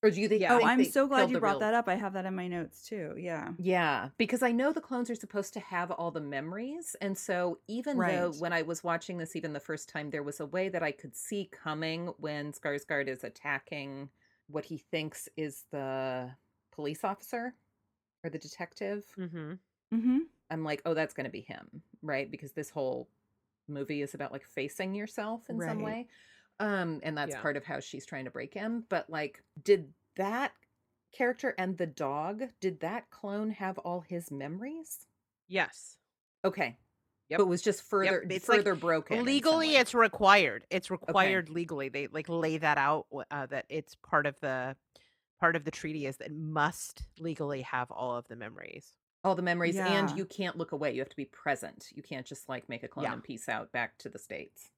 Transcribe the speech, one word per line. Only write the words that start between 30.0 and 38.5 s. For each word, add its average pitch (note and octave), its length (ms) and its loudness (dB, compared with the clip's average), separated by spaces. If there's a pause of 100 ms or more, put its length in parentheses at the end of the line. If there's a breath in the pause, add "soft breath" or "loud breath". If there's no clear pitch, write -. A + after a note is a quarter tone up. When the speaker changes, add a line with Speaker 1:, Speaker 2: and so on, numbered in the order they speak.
Speaker 1:
that A3 360 -2 (600)
character B3 460 0
and F#3 200 0
the F3+ 80 0
dog, D#3 580 -4 (160)
did F3+ 200 -2
that G3+ 300 -4
clone G#3+ 400 -4
have F#3+ 280 -4
all F3 220 -4
his E3+ 300 -8
memories? G3 760 -8 (420)
Speaker 2:
Yes. - 500 -2 (460)
Speaker 1:
Okay. E3+ 340 0 (500)
Speaker 2:
Yep. D#3 100 0
Speaker 1:
But G3 80 8
was F3 160 2
just G3 200 2
Speaker 2:
Yep. - 80 -20
Speaker 1:
further, F#3+ 400 4
Speaker 2:
It's, F#3 180 -4
like, A#3 100 8